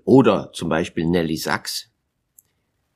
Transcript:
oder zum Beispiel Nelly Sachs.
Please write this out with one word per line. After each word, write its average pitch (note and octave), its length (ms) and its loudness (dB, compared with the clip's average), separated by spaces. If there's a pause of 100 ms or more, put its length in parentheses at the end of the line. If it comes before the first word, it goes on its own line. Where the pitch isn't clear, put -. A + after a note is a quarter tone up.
oder A2 480 4
zum E2+ 160 -8
Beispiel E2 380 -4
Nelly E2 300 -2
Sachs. - 540 -8 (1040)